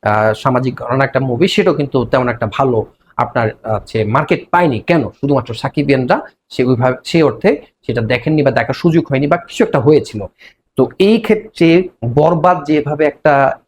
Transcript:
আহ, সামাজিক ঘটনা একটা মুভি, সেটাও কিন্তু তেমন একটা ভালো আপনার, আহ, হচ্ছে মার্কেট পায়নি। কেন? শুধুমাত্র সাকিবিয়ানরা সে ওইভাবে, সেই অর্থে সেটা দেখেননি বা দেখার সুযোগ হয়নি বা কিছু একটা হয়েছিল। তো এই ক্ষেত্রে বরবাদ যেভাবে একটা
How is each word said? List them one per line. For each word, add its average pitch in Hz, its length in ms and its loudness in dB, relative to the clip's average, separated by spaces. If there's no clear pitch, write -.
আহ, 107 320 0
সামাজিক 127 420 -2
ঘটনা 127 300 -2
একটা 135 140 -2
মুভি, 131 280 -2
সেটাও 185 260 0
কিন্তু 139 320 -2
তেমন 127 240 0
একটা 117 240 -4
ভালো 123 320 0
আপনার, 117 320 -2
আহ, 110 120 -4
হচ্ছে 107 280 -4
মার্কেট 139 480 -2
পায়নি। 160 280 2
কেন? 135 300 0
শুধুমাত্র 135 440 -2
সাকিবিয়ানরা 139 680 -2
সে - 160 -2
ওইভাবে, 127 380 0
সেই 165 200 0
অর্থে 143 340 0
সেটা 120 160 -4
দেখেননি 127 420 0
বা 135 80 2
দেখার 120 220 -2
সুযোগ 165 360 0
হয়নি 139 180 0
বা 170 100 2
কিছু - 260 -2
একটা - 160 0
হয়েছিল। 113 460 0
তো 127 140 2
এই 208 180 4
ক্ষেত্রে 170 680 2
বরবাদ 156 580 2
যেভাবে 147 420 0
একটা 139 520 2